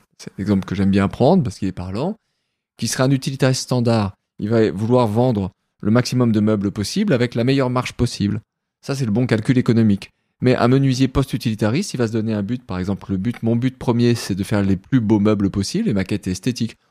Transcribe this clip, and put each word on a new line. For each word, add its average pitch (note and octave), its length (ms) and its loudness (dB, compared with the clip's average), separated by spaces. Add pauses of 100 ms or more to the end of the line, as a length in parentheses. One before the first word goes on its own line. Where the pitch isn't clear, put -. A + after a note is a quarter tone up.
(180)
c'est - 200 -16
l'exemple F#2+ 260 0
que - 100 -6
j'aime G2 160 2
bien G2 160 4
prendre D3 360 2
parce A#2+ 160 -4
qu'il G2 100 -4
est F#2 40 -6
parlant, G2+ 440 -6 (600)
qui A#2 120 -4
serait - 160 0
un C3 60 4
utilitariste C3+ 520 0
standard. A#2 540 0 (240)
Il G#2 80 -4
va A2 220 4
vouloir A2+ 360 2
vendre G#2+ 460 0 (280)
le G#2 100 0
maximum A#2+ 420 2
de G#2+ 80 2
meubles G#2 320 0
possible F3+ 400 -2
avec A#2+ 220 0
la A#2 100 0
meilleure C3+ 260 0
marge B2 220 -4
possible. A2 480 -2 (400)
Ça, C#3 160 -6
c'est C3+ 80 -4
le A2 80 -2
bon A#2+ 140 0
calcul A2+ 320 2
économique. A2+ 520 2 (300)
Mais B2+ 160 2
un A#2 100 2
menuisier C3 400 2
post-utilitariste, B2 880 -2
il B2+ 40 -8
va A#2+ 100 0
se G#2+ 40 -10
donner A2 220 -2
un G#2 80 -2
but, A#2 220 -6
par F#2 140 -6
exemple, F#2+ 340 -4
le G2 40 -2
but, A2 280 -4
mon A2+ 100 2
but B2+ 240 -2
premier, A#2+ 380 2
c'est - 180 -6
de F#2+ 80 -2
faire G2+ 200 -2
les F#2+ 140 2
plus B2+ 240 -2
beaux G#2+ 200 2
meubles G2+ 280 2
possibles, E3+ 400 -2
et C3 60 0
ma F#2+ 100 0
quête G#2+ 220 -6
est F#3+ 60 -2
esthétique. A#2 440 -4 (140)